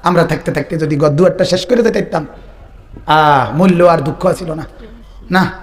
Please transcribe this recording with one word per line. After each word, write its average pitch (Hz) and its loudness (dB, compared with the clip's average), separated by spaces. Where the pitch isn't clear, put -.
আমরা 170 2
থাকতে 160 -4
থাকতে 151 -6
যদি 151 -2
গদ্দুয়ারটা 143 2
শেষ - -2
করে 233 2
দিতে 208 0
পারতাম, 160 -6
আহ, 147 2
মূল্য 175 4
আর 165 6
দুঃখ 160 -4
ছিল 160 -8
না। 160 -12
না, 185 0